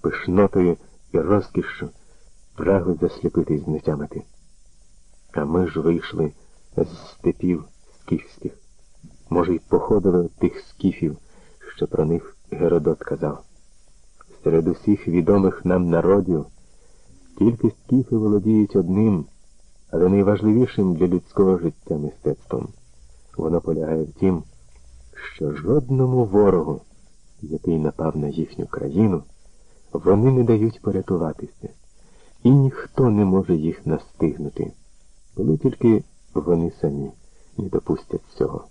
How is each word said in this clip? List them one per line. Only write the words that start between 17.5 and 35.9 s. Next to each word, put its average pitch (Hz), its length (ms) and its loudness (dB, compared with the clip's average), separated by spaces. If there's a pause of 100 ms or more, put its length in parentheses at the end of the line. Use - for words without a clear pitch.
скіфи - 460 -2
володіють 104 600 2
одним, 95 480 2 (680)
але 87 180 2
найважливішим 101 840 2
для 85 120 0
людського 92 520 0
життя 85 360 -6
мистецтвом. 71 760 -6 (680)
Воно 80 240 -2
полягає 80 440 -4
в 78 80 -12
тім, 90 300 0 (920)
що 76 180 -6
жодному 127 720 0
ворогу, 92 560 2 (640)
який 80 360 -4
напав 78 380 -2
на 73 120 -4
їхню 80 380 -8
країну, 90 560 0 (680)
вони 101 400 2
не 127 120 4
дають 113 380 0
порятуватися, 92 840 -6 (720)
і 117 80 4
ніхто 135 600 2
не 104 140 4
може 92 320 2
їх 78 300 -4
настигнути, - 840 -4 (640)
коли 151 220 0
тільки 120 480 2 (300)